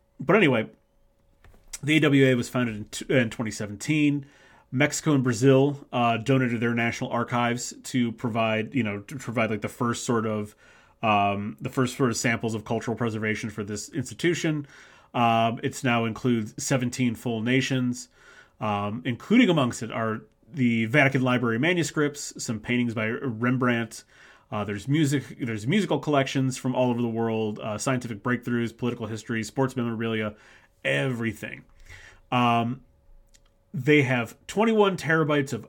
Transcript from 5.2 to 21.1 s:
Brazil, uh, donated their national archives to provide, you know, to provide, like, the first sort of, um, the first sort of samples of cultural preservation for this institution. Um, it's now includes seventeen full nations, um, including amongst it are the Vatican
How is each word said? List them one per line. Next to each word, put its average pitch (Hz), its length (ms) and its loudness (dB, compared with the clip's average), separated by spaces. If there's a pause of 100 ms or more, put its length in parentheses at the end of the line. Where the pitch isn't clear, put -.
Brazil, 135 680 4
uh, 117 240 2
donated 120 420 0
their 117 140 0
national 117 360 -2
archives 120 640 -2 (120)
to 120 280 0
provide, 110 640 -2
you 127 80 2
know, 104 180 -4
to 139 160 -14
provide, 113 320 -2
like, 107 140 -4
the 107 60 -4
first 117 360 -2
sort 113 220 0
of, 107 280 -4 (480)
um, 101 560 2
the 135 120 -8
first 123 260 0
sort 127 140 2
of 113 80 -4
samples 113 360 -2
of 107 120 -8
cultural 113 280 -2
preservation 110 540 -4
for 104 160 -8
this 104 240 -10
institution. 156 760 -2 (480)
Um, 117 480 2
it's - 200 -6
now 117 220 2
includes 113 480 -2 (100)
seventeen 123 520 -2
full 113 260 -4
nations, 127 680 0 (500)
um, 104 460 -4
including 196 420 4
amongst 131 340 0
it 113 80 -8
are 110 300 -2 (320)
the 120 320 2
Vatican 135 380 2